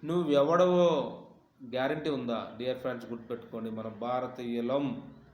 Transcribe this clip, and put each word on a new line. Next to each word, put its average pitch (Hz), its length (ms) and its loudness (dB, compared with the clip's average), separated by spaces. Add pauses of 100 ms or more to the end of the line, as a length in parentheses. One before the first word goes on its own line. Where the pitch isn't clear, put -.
నువ్వెవడవో 165 1120 4 (440)
గ్యారంటీ 135 460 -2
ఉందా? 117 480 -2
డియర్ 123 200 -2
ఫ్రెండ్స్, 120 340 -6
గుర్తుపెట్టుకోండి, 113 580 -8
మన 110 180 -8
భారతీయులం, 120 1200 -4 (220)